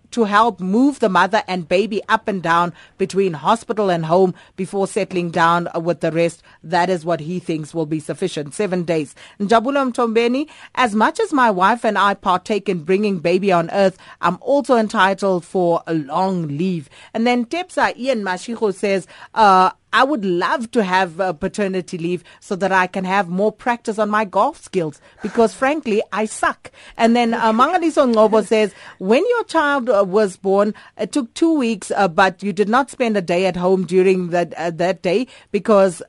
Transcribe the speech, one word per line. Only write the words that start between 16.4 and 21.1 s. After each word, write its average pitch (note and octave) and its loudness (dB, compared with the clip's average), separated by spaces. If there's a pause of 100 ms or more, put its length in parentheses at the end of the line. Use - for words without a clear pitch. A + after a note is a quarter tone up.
leave." F3 -4 (240)
And A3+ -2
then B3 0
Tepsa D#4+ -4
Ian B3 -2
Mashiko G3 -4
says, G3 -2 (260)
uh, F#3+ 6 (220)
"I A#3 4
would C4+ -2
love G3 -2
to A#3 2
have, F#3 0